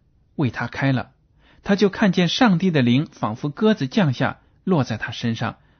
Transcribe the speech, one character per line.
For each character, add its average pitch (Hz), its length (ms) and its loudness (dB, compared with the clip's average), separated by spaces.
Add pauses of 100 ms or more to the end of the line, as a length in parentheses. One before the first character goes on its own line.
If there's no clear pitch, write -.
(360)
为 139 140 0
他 117 180 -6
开 - 240 -2
了， 127 220 -4 (500)
他 202 140 0
就 202 100 4
看 196 240 2
见 175 160 2
上 185 320 2
帝 190 100 0
的 156 120 2
灵 123 280 2
仿 110 280 -6
佛 - 100 -6
鸽 214 260 0
子 143 140 -4
降 160 240 2
下， 120 300 -4 (240)
落 170 180 2
在 113 140 -4
他 - 140 -10
身 117 240 -4
上， 107 240 -8 (200)